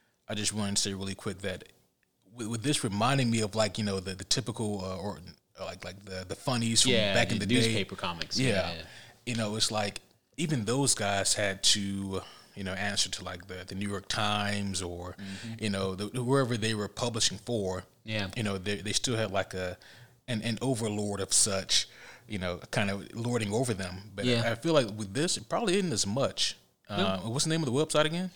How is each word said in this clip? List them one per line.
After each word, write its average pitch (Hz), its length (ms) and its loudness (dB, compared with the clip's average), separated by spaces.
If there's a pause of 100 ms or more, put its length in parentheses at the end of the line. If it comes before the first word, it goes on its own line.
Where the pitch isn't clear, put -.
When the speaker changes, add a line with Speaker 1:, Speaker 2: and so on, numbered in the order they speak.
(280)
Speaker 1:
I 107 60 -4
just 104 180 0
wanted 104 240 0
to - 60 2
say 101 120 0
really 98 200 -6
quick 92 280 -8
that 92 220 -6 (720)
with, 117 140 -8
with 113 140 -4
this 143 220 0
reminding 117 460 4
me 113 100 4
of, 104 140 0
like, 110 240 2
you 110 60 0
know, 98 160 0
the, 92 140 -6
the 95 100 -8
typical, 107 600 -2
uh, 95 120 -4
or, 95 220 -6 (400)
uh, 95 80 -8
like, 90 180 -10
like, 95 200 -12
the, 95 240 -8
the 92 60 -4
funnies 117 480 2
from 127 100 6
Speaker 2:
Yeah, 104 220 6
Speaker 1:
back 113 180 4
in 101 60 0
Speaker 2:
the 101 80 0
Speaker 1:
the 110 80 4
day. 123 120 8
Speaker 2:
newspaper 101 300 0
comics. - 420 -4
Speaker 1:
Yeah. 123 100 4
Speaker 2:
Yeah, 92 260 2
yeah. 80 80 -8 (440)
Speaker 1:
You 123 100 -2
know, 110 200 -2
it's 110 140 2
like, 104 300 -2 (360)
even 151 280 0
those 131 300 4
guys 101 400 2
had 98 300 0
to, 98 580 2 (340)
you 101 80 -8
know, 92 80 -2
answer 98 380 0
to, - 140 -6
like, 92 240 -10
the, 92 180 -10
the 95 80 -8
New 101 140 -2
York 101 200 -6
Times 101 720 0
or, 87 360 -8
Speaker 2:
Mm-hmm. 104 460 -8
Speaker 1:
you 107 60 0
know, 95 240 0
the, 101 120 -6 (120)
whoever 127 380 2
they 110 180 0
were 104 140 -2
publishing 113 500 0
for. 95 460 -2 (200)
Speaker 2:
Yeah. 107 320 -2
Speaker 1:
You 117 60 -2
know, 101 160 0
they, 101 180 -2
they 104 160 -4
still 117 240 2
had, 110 140 0
like, 95 240 0
a, 90 220 -4 (520)
an, 117 140 -2
an 113 200 -2
overlord 104 580 0
of 95 120 -2
such, - 560 2 (400)
you 104 100 -6
know, 90 220 -4 (100)
kind 104 200 2
of 98 240 -6
lording 117 380 -2
over 120 220 2
them. 95 400 -8
But 101 100 -4
Speaker 2:
Yeah. 117 260 2
Speaker 1:
I 113 40 0
feel 165 180 0
like 139 140 6 (100)
with 101 180 -8
this, 147 220 0
it 117 120 -8
probably 190 300 2
isn't 185 140 2
as 101 140 2
much. 113 500 0 (320)
Speaker 2:
No. 104 80 -4
Speaker 1:
Uh, 95 240 2
what's 113 240 0
the 160 60 0
name 160 120 2
of 151 40 2
the 117 60 0
website 151 320 4
again? 175 320 -2